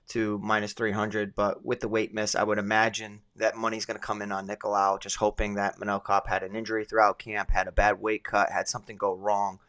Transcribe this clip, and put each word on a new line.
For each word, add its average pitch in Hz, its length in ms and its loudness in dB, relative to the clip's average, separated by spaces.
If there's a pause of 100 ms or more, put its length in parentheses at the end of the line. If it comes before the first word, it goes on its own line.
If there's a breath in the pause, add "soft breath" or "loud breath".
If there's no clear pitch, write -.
to 107 340 -2
minus 104 300 0
three 110 200 -2
hundred, 104 420 -2
but 101 300 -2
with 123 160 -2
the 117 80 -4
weight 110 240 0
miss, 107 220 -2
I - 80 2
would 107 160 0
imagine 107 600 0 (160)
that 110 200 2
money's 110 300 -2
gonna 104 140 -6
come 104 200 -4
in 101 120 -4
on 95 160 -4
Nicolau, 98 520 2
just - 160 -8
hoping 104 380 0
that 101 240 -2
Manel 101 260 -2
Kape 98 220 2
had 98 160 0
an 95 140 -8
injury 110 280 -4
throughout 107 360 4
camp, 104 300 -4
had 95 180 2
a 90 40 -12
bad 101 280 4
weight 107 240 -2
cut, 101 260 2
had 95 180 -2
something 110 280 -8
go 98 180 0
wrong. 101 540 -2